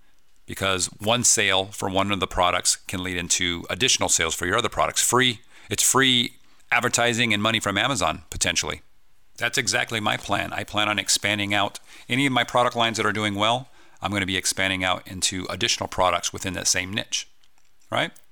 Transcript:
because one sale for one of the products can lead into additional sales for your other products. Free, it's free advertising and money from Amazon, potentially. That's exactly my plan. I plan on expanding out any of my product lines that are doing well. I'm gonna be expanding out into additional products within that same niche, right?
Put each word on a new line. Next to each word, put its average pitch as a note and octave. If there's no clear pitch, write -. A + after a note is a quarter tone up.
because F#2+
one A#2
sale G2
for G#2
one G2
of G2
the F#2
products F2+
can -
lead F2+
into F2
additional F#2+
sales D#2+
for F2
your F#2+
other A2
products. D2+
Free, B2
it's -
free B2+
advertising A#2+
and G#2
money A2
from G2+
Amazon, G2
potentially. E2
That's A#2
exactly A#2
my A2
plan. G2
I G2+
plan G#2
on G2+
expanding G2+
out G2+
any C3
of C3
my A#2+
product B2
lines A2+
that G#2+
are G#2
doing G#2
well. A#2
I'm F#2+
gonna G2+
be F#2+
expanding F#2+
out F#2
into F#2
additional G2
products F2+
within F#2+
that F2+
same F#2
niche, -
right? C3+